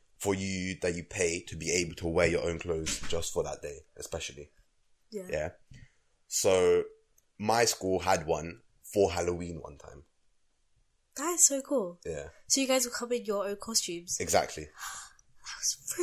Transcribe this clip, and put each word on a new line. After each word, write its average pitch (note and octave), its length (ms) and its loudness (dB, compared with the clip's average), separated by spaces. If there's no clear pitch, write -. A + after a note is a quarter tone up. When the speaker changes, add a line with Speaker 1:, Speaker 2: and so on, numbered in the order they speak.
Speaker 1:
for G2 160 2
you F#2+ 480 -2
that F2+ 100 2
you F2 100 -6
pay F2 440 0
to - 80 -12
be D#2+ 160 -4
able E2+ 240 0
to F2 120 -6
wear E2 200 4
your E2 200 2
own E2+ 120 -2
clothes D#2+ 400 -4
just E2+ 240 -2
for E2+ 100 0
that D2 200 -8
day, D2 160 -8
especially. C#2+ 540 -10
Speaker 2:
Yeah. F#3+ 220 -10
Speaker 1:
Yeah. D2+ 180 -2
So, F2+ 560 6
my A2 260 6
school F#2 360 2
had F2+ 260 2
one D#2+ 340 -2
for G2 180 6
Halloween F2 480 -2
one C#2+ 200 -16
time. C#2+ 240 -18
Speaker 2:
That D#4+ 160 -2
is D#4+ 140 6
so C#4 140 2
cool. G3 440 -2
Speaker 1:
Yeah. D#3+ 220 -6
Speaker 2:
So - 140 2
you C4 60 0
guys C4 180 4
would A#3+ 80 -8
come A#3+ 180 -6
in A#3 140 -2
your G3+ 220 -2
own G3+ 120 -6
costumes? F3+ 600 -4
Speaker 1:
Exactly. D#2+ 540 2
Speaker 2:
<gasps> - 40 -20
That - 140 -12
was - 200 -2